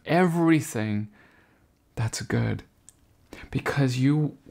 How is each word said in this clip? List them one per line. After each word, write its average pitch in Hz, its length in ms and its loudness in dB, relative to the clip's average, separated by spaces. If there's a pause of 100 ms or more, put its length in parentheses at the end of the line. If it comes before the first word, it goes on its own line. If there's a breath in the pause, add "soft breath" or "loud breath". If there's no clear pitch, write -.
everything. 160 1000 2 (880 soft breath)
That's 117 260 -4
good. 113 420 -2 (880 loud breath)
Because 131 460 0
you, 143 400 2 (140)